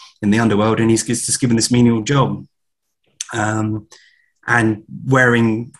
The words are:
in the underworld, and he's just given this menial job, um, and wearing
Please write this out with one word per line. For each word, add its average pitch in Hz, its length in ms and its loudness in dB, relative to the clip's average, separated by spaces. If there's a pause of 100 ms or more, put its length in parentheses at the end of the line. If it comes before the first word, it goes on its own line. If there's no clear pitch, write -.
(220)
in 101 100 0
the 110 80 2
underworld, 110 420 0
and 113 100 2
he's 110 140 0
just - 340 -4
given 123 160 0
this 113 160 0
menial 120 300 4
job, 107 440 -2 (880)
um, 107 540 -4 (580)
and 110 380 0 (220)
wearing 120 760 2